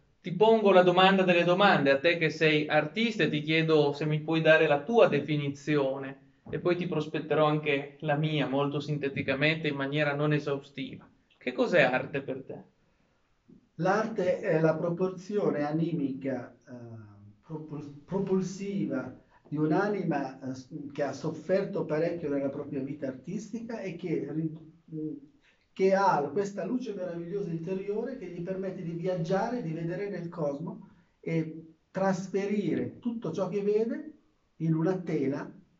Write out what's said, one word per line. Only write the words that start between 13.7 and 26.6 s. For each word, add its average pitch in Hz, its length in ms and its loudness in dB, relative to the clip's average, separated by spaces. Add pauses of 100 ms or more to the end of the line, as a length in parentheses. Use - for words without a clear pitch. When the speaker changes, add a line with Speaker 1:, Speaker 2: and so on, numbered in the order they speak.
Speaker 2:
L'arte 185 640 0
è 160 220 0
la 160 160 4
proporzione 180 880 -2
animica, 143 880 -4 (140)
eh, - 20 -18 (760)
propul-, 151 600 -12
propulsiva 185 1080 -2 (320)
di 147 120 -6
un'anima, 160 800 0
eh, 131 160 -8
s-, - 140 -16 (240)
che 147 100 -4
ha 135 80 -2
sofferto - 720 -2
parecchio 151 460 -2
nella 139 180 -2
propria 143 320 -8
vita 139 280 -8
artistica 214 720 -8
e 175 160 -8
che 165 340 -4
ri-, 156 240 -4 (1200)
che 190 160 4
ha 185 400 2
questa 196 320 -4